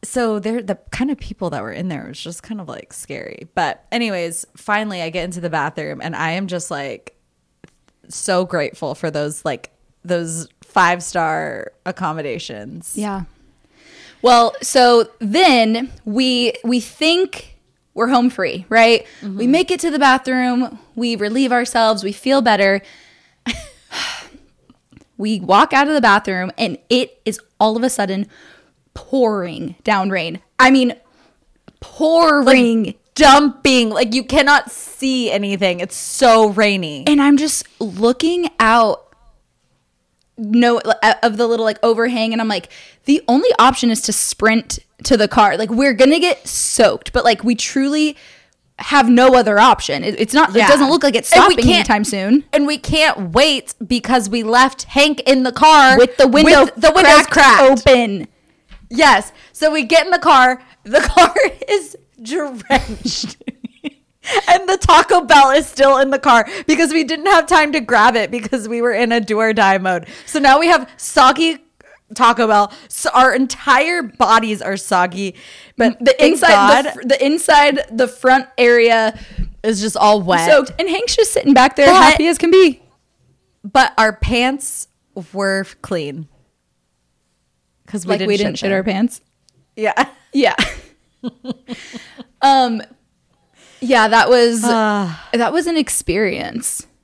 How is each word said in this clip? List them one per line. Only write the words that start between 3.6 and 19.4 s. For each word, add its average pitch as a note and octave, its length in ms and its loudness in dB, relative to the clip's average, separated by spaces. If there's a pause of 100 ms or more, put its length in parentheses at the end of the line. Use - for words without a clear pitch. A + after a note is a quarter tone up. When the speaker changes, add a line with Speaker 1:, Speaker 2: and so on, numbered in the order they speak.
Speaker 1:
anyways, F#3+ 540 -8 (100)
finally G#3 460 -6
I E3 80 -8
get E3+ 140 -8
into F3+ 180 -12
the E3+ 80 -6
bathroom D3+ 520 -6
and E3 140 -10
I D#3+ 160 -6
am F#3+ 140 -8
just, E3+ 240 -10
like, C#3 440 -12 (960)
so F#3 380 -4
grateful D3+ 480 -8
for E3 160 -8
those, D3 340 -10
like, C3+ 260 -10 (320)
those E3+ 460 -8 (160)
five-star D#3+ 1080 -4 (120)
accommodations. D#3 1120 -12
Speaker 2:
Yeah. G3 280 -10 (1000)
Well, A#3 400 2
so A#3+ 560 2
then A#3 760 0 (140)
we, A#3+ 480 -2 (100)
we A#3+ 160 -2
think F4 800 -4 (340)
we're A3+ 160 -4
home B3 220 2
free, F#3 400 -8
right? A3+ 340 2 (160)
Speaker 1:
Mm-hmm. G3 160 -12
Speaker 2:
We A3+ 100 -4